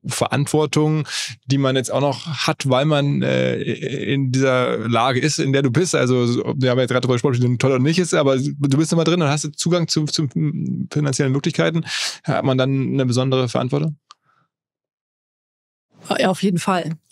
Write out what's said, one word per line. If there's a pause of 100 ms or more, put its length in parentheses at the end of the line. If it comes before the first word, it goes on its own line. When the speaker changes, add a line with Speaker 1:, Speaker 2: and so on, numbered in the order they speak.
Speaker 1:
Verantwortung, (380)
die
man
jetzt
auch
noch
hat,
weil
man,
äh,
in
dieser
Lage
ist,
in
der
du
bist.
Also
so,
wir
haben
jetzt
gerade
darüber
gesprochen,
ob
das
toll
oder
nicht
ist,
aber
du
bist
immer
drin
und
hast
Zugang
zu,
zu (640)
finanziellen
Möglichkeiten. (380)
Hat
man
dann
eine
besondere
Verantwortung? (2250)
Speaker 2:
Ja,
auf
jeden
Fall. (180)